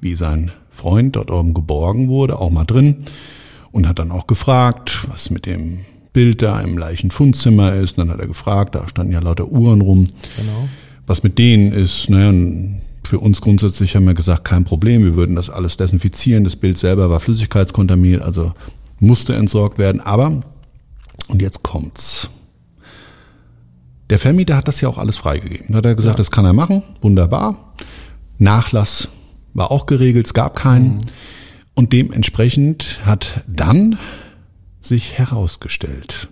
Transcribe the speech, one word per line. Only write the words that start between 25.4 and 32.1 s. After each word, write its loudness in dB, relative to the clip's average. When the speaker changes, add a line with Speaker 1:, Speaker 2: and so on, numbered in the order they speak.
Speaker 1:
Da 0
hat 0
er 4
gesagt, 2
Speaker 2:
Ja. 0
Speaker 1:
das 0
kann 2
er 6
machen, 2
wunderbar. 0
Nachlass 2
war -4
auch -2
geregelt, 2
es -6
gab -2
keinen. 4
Speaker 2:
Mhm. -6
Speaker 1:
Und 2
dementsprechend 0